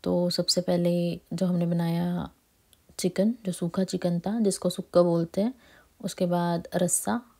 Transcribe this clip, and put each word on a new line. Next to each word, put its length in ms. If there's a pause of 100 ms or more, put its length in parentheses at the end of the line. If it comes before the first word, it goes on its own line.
तो 260
सबसे 320
पहले 600 (120)
जो 120
हमने 200
बनाया 640 (680)
चिकन, 380 (100)
जो 60
सूखा 320
चिकन 360
था, 200
जिसको 300
सुक्का 320
बोलते 400
हैं, 120 (480)
उसके 240
बाद 500
रस्सा 460 (180)